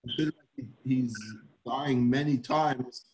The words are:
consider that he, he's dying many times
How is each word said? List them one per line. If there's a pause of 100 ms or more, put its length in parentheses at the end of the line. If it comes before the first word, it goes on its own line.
consider
that (180)
he,
he's (500)
dying
many
times